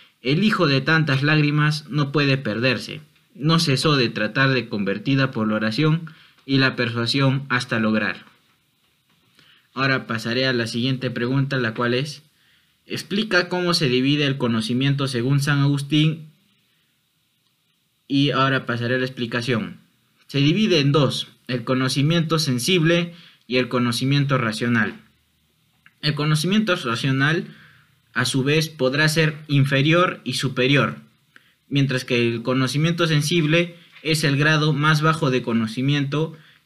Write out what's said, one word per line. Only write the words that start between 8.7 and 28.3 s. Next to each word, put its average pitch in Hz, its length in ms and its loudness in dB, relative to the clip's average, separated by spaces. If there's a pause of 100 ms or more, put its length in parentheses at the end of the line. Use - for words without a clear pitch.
Ahora 127 320 -2
pasaré 117 400 -2
a 131 60 0
la 117 160 0
siguiente 123 420 -4
pregunta, 135 480 -2
la 113 160 -2
cual 120 200 0
es, 143 280 -4 (640)
"Explica 185 640 -2
cómo 180 260 -2
se 156 140 0
divide 135 360 2
el 135 140 -2
conocimiento 127 680 0
según 135 320 0
San 143 180 0
Agustín", 143 720 0 (1800)
y 139 240 2
ahora 135 360 0
pasaré 120 280 -2
a 127 40 0
la 127 60 0
explicación. 120 760 -4 (500)
Se 143 100 -4
divide 175 400 2
en 143 140 2
dos, 143 340 0 (220)
el 123 160 -6
conocimiento 143 760 0
sensible 165 760 0 (340)
y 120 80 -2
el 123 120 0
conocimiento 131 720 0
racional. 113 600 -2 (1040)
El 147 120 0
conocimiento 175 600 0
racional, 139 720 -2 (640)
a 123 140 -2
su 127 180 0